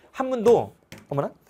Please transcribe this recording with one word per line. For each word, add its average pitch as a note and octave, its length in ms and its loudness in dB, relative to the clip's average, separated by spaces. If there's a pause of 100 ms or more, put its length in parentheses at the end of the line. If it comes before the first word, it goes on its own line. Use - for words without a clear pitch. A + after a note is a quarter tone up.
(120)
한문도, A3+ 640 0 (320)
어머나, C#3+ 240 -4 (180)